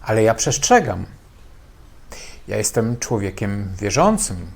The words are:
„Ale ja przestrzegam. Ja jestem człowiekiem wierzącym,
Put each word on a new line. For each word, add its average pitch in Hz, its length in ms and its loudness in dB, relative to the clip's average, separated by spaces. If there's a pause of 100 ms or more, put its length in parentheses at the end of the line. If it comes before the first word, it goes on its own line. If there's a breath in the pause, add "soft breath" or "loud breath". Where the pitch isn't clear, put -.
„Ale 110 220 2
ja 110 100 6
przestrzegam. 127 720 2 (1400 loud breath)
Ja 98 100 -4
jestem 113 400 0
człowiekiem 101 800 -4
wierzącym, 101 800 0